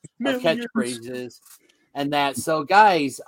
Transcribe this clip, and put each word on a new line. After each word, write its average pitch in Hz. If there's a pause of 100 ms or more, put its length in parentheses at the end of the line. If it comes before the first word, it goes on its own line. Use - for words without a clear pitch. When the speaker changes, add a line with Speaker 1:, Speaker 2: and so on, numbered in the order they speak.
Speaker 1:
of 254
Speaker 2:
Millions. 240
Speaker 1:
catchphrases 127 (560)
and 143
that. 143
So, 156
guys, 175